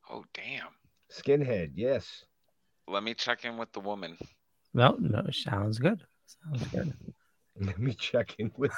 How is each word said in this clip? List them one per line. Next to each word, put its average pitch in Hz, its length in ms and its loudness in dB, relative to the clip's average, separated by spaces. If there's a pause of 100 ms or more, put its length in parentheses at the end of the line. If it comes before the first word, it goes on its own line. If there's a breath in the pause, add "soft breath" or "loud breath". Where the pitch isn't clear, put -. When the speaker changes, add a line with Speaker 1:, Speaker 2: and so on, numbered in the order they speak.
Speaker 1:
Oh, - 240 -10
damn. - 340 -8 (440)
Speaker 2:
Skinhead, 123 640 2
yes. 120 500 -2 (640)
Speaker 1:
Let 101 160 0
me 113 100 -2
check 120 320 -2
in 117 120 -6
with 113 140 -8
the 107 100 -6
woman. 98 360 -4 (560)
Speaker 3:
No, 120 260 8
no, 107 320 2
sounds 107 480 0
good. 180 220 2 (240)
Sounds 143 420 -6
good. 180 260 -2 (340)
Speaker 2:
<laughs> - 320 -20
Let 98 180 -2
me 120 160 0
check - 460 0
in 107 180 -2
with 131 200 2